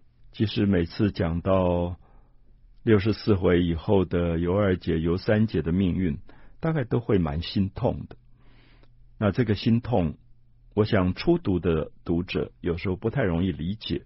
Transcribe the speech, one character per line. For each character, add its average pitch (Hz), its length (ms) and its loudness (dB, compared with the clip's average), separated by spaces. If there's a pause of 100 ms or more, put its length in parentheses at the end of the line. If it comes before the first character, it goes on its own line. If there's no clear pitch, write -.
(340)
其 110 120 -2
实 107 200 0
每 95 200 2
次 101 280 -2
讲 85 260 -2
到 87 560 0 (880)
六 110 160 6
十 104 140 0
四 107 220 0
回 90 280 4
以 85 100 0
后 95 300 2
的 85 340 0
尤 87 160 0
二 98 220 2
姐、 82 240 -2
尤 85 160 0
三 110 320 2
姐 90 140 -2
的 80 100 -2
命 90 240 2
运， 90 220 -2 (420)
大 165 140 -2
概 151 100 -2
都 123 160 -2
会 110 200 2
蛮 80 220 -2
心 95 320 -2
痛 - 360 -4
的。 - 80 -18 (1000)
那 104 140 2
这 120 140 0
个 101 100 2
心 117 240 2
痛， 101 380 -2 (560)
我 104 100 2
想 92 300 2
初 170 240 0
读 92 220 0
的 80 320 0 (120)
读 87 180 -2
者 90 380 -4
有 85 180 -4
时 95 120 -6
候 92 80 -4
不 113 120 -4
太 127 140 -2
容 87 220 0
易 92 80 0
理 80 220 -4
解。 - 300 -6